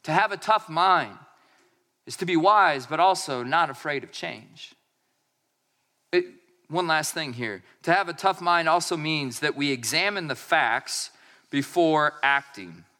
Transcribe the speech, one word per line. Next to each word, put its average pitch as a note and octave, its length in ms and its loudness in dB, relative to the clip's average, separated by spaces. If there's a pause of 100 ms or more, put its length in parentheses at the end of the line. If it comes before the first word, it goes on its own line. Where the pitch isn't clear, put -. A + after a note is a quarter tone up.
To D#3 100 -4
have G3+ 180 2
a F#3+ 60 -8
tough G#3 320 0
mind D#3+ 480 2 (880)
is A#2 120 -14
to F#3+ 80 -4
be F3 120 2
wise, E3+ 480 4
but D#3 160 -2
also D#3+ 420 2
not D3+ 260 0
afraid C#3 340 -8
of - 100 -20
change. - 640 -14 (1400)
It, F3+ 120 2 (440)
one E3+ 180 -2
last D#3 260 0
thing D3+ 200 -8
here. A2 300 -8 (200)
To E3 100 2
have F#3+ 140 0
a E3+ 60 -8
tough F#3+ 260 -2
mind E3+ 300 2
also E3+ 260 2
means D3+ 460 -4
that C#3+ 160 -2
we C#3+ 140 0
examine D#3+ 560 -2
the C3 80 -4
facts - 760 -2 (400)
before D3+ 640 2 (100)
acting. G2+ 640 -2 (140)